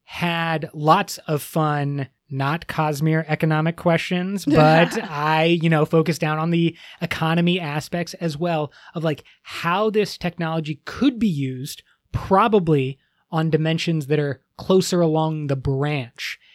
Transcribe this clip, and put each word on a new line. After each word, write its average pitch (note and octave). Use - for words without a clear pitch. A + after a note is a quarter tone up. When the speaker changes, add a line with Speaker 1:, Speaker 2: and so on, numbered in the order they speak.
Speaker 1:
had E3
lots D#3+
of D3+
fun, C#3+
not C#3
Cosmere D#3
economic D#3
questions, F3+
Speaker 2:
<laughs> -
Speaker 1:
but E3
I, D#3
you E3
know, D3+
focused E3
down D#3
on E3
the E3+
economy E3+
aspects D#3+
as D#3+
well D#3
of, D#3+
like, D#3
how F#3+
this G3+
technology D#3+
could B3+
be A3
used C3+
probably E3+
on D#3+
dimensions D#3
that D3+
are C#3+
closer F#3
along D#3
the C#3
branch. C3+